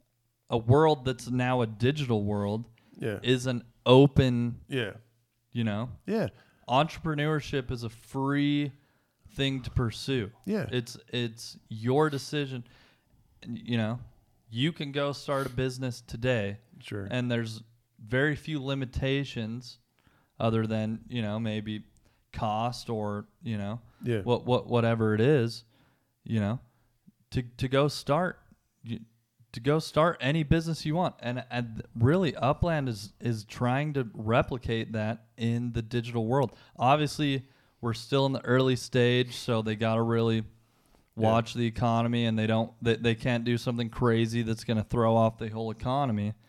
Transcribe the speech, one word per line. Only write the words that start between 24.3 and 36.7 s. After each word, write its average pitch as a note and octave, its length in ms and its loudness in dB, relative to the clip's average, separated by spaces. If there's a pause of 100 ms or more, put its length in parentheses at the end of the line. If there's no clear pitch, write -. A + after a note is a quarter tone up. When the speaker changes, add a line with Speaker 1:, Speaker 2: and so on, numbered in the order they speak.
Speaker 1:
what, A#2+ 200 0
whatever A2+ 480 2
it G#2+ 60 2
is, A#2+ 440 2 (600)
you A2 160 -2
know, G#2 200 -2 (680)
to, C3 120 -2 (140)
to C3+ 120 -4
go C#3 200 4
start, - 500 -2 (500)
y-, A#2 120 -6 (520)
to A#2 80 -8
go C#3+ 180 2
start D#3+ 420 0
any D3 220 0
business D#3+ 420 2
you D3+ 100 -2
want. F3 260 0
And, A#2+ 300 -6
and A#2 320 -6 (120)
really D3 420 4
Upland D3 520 0
is, G#2 320 -8
is A2 240 -2
trying C3+ 500 -2
to B2+ 180 -2
replicate A2+ 800 -2
that A2 320 -4 (140)
in A#2 340 -2
the A#2 100 -4
digital A#2 440 -2
world. B2+ 280 0 (240)